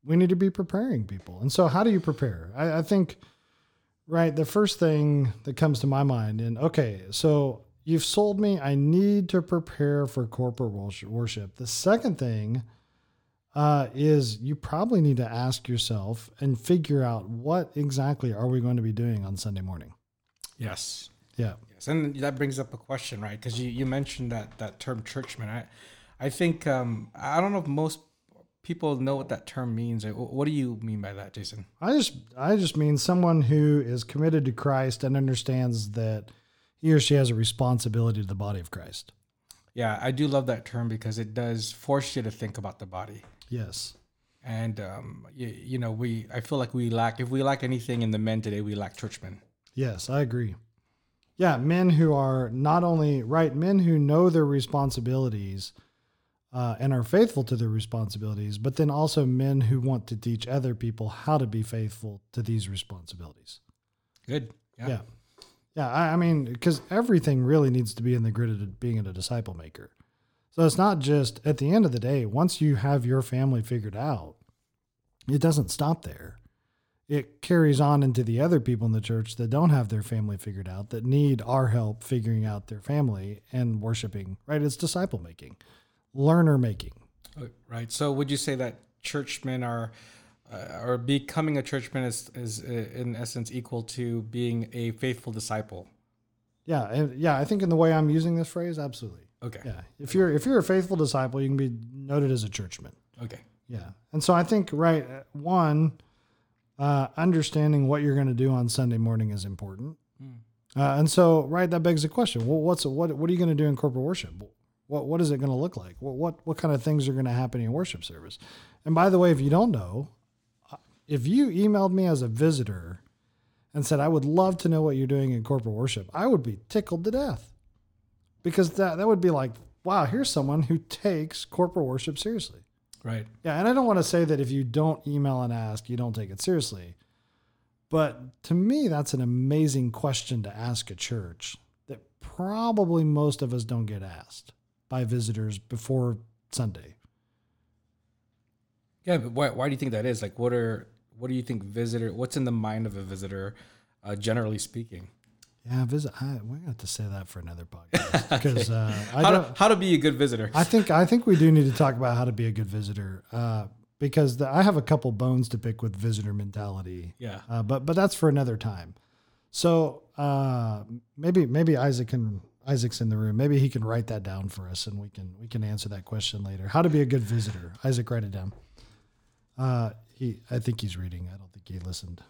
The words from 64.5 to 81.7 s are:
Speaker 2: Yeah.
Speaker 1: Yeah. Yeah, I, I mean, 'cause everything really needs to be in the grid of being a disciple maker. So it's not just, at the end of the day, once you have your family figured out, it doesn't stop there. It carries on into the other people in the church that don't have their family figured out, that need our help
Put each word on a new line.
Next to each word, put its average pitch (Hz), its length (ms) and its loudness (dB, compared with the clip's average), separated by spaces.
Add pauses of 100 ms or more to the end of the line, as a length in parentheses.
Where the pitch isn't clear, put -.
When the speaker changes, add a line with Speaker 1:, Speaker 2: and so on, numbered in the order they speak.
Speaker 2:
Yeah. 120 100 -6
Speaker 1:
Yeah. 117 120 -2 (760)
Yeah, 139 120 -2
I, 156 260 2
I - 20 2
mean, 156 400 2
'cause 156 340 2
everything 175 540 4
really 143 260 6
needs 123 240 0
to 113 80 -8
be 123 140 2
in 113 80 0
the 110 80 0
grid 117 180 0
of 101 300 -6
being 117 180 -2
a 95 140 -4
disciple 98 440 -6
maker. 80 340 -18 (600)
So 165 160 4
it's 151 100 4
not 190 220 4
just, 139 480 2
at 151 120 2
the 143 120 0
end 214 160 6
of 131 60 2
the 117 80 -2
day, 127 260 0
once 143 340 0
you 151 140 4
have 127 320 2
your 131 160 2
family 127 400 0
figured 107 340 -4
out, 120 380 -4 (960)
it 139 100 2
doesn't 147 300 2
stop 156 320 -2
there. - 380 -16 (680)
It 143 340 -4
carries 151 380 6
on 143 220 6
into 127 220 2
the 117 160 0
other 165 180 4
people 117 280 0
in 110 60 2
the 110 80 2
church 113 360 -4
that 117 140 -4
don't 151 200 4
have 127 180 4
their 107 140 -2
family 104 340 -4
figured 95 320 -10
out, 98 220 -10
that 117 140 -6
need 139 380 2
our 127 260 0
help 110 340 0